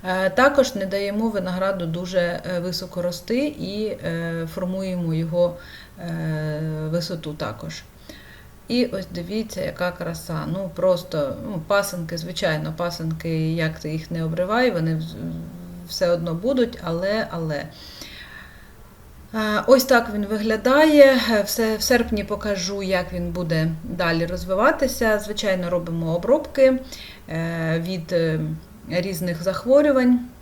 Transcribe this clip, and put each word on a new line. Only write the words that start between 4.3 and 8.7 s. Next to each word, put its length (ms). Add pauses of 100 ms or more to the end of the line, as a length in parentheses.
формуємо 600
його, 420 (440)
е, 920
висоту 440
також. 480 (840)
І 180